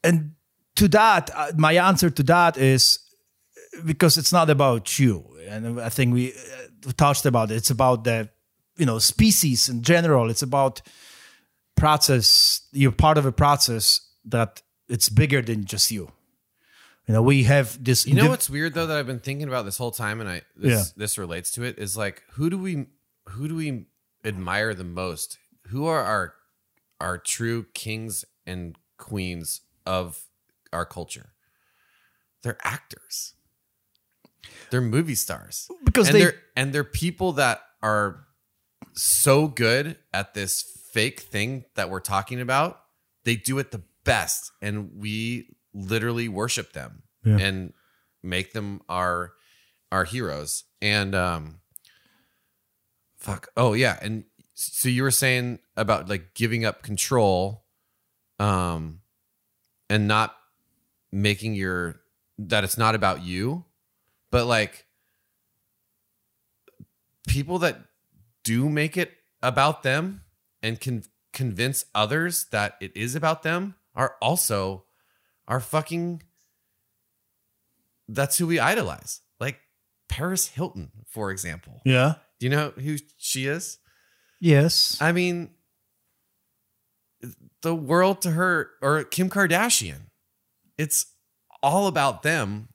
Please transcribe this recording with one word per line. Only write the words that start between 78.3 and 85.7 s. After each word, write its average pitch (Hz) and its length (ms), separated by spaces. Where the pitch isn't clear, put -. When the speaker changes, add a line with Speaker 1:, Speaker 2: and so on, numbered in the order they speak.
Speaker 2:
who 175 80
we 165 120
idolize. 135 600
Like 135 200
Paris 180 400
Hilton, 113 420
for 104 240
example. 90 540
Speaker 1:
Yeah. 131 300
Speaker 2:
Do 120 80
you 127 40
know 147 260
who 147 200
she 131 300
is? 160 320
Speaker 1:
Yes. 160 600
Speaker 2:
I 160 120
mean, 175 380